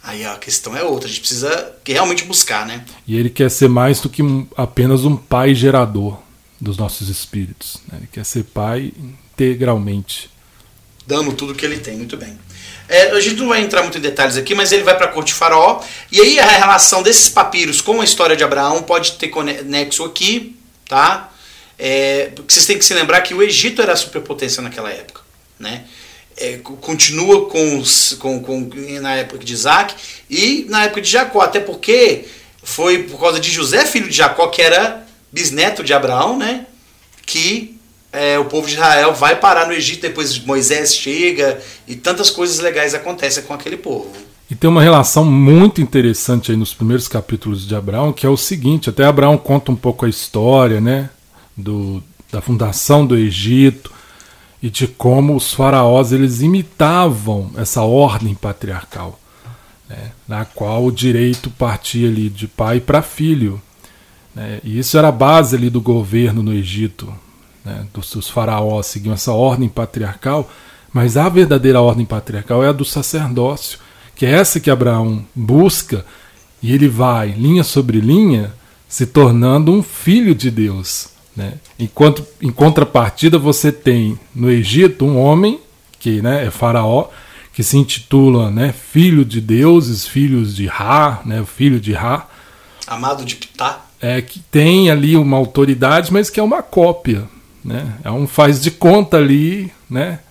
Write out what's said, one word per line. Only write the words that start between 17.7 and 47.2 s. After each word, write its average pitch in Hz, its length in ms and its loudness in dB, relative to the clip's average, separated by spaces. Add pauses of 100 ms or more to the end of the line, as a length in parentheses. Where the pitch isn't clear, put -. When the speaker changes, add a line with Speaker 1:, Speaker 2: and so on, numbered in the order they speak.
Speaker 1:
com 226 200 0
a - 20 0
história 165 320 2
de 151 80 0
Abraão 143 400 0
pode 170 300 -2
ter 156 160 -8
conexo 143 720 -6
aqui, 196 520 -6 (320)
tá? 156 440 0 (460)
É, 135 580 -2
porque - 180 -4
vocês - 120 2
têm 202 120 0
que - 80 0
se 190 80 2
lembrar 165 280 2
que 180 120 -6
o 190 100 2
Egito 214 380 -2
era 190 120 2
a - 20 2
superpotência 139 680 -8
naquela 113 280 -12
época, - 320 -18 (380)
né? 117 260 -14 (500)
É, 123 220 -10
co-, 135 200 -18
continua 170 720 0
com 156 280 0
os, - 420 0
com, 131 220 -6
com, 127 280 -8 (320)
na 135 140 -4
época 123 280 -8
de 120 100 -10
Isaac 151 420 0 (340)
e 180 400 -2
na 214 160 0
época 208 160 -6
de - 80 -4
Jacó, 240 320 0
até 190 180 0
porque 214 640 2 (380)
foi 175 400 0
por - 160 -14
causa 160 200 0
de 156 120 -6
José, 165 340 0
filho 208 240 -4
de - 60 -6
Jacó, 156 320 2
que 170 140 -2
era 180 440 2 (260)
bisneto 170 520 -4
de 143 100 0
Abraão, 139 440 0
né? 247 280 -6 (600)
Que, 202 520 -6 (340)
é, 143 280 -2
o 143 60 -2
povo 147 220 -6
de 147 60 -8
Israel 156 400 2
vai 151 220 2
parar 170 320 2
no 175 60 -4
Egito, 165 280 -6
depois 143 380 -6
Moisés 135 560 -2
chega 143 640 -2 (260)
e 123 80 -14
tantas 180 340 -2
coisas 175 300 -4
legais 151 340 -2
acontecem 147 500 -6
com 147 100 -12
aquele 160 240 -12
povo. - 340 -10 (380)
Speaker 2:
E 123 60 -8
tem 165 140 2
uma 165 120 4
relação 156 440 4
muito 151 560 6
interessante 123 720 0
aí 110 60 2
nos 107 160 -4
primeiros 120 360 -2
capítulos 104 580 -6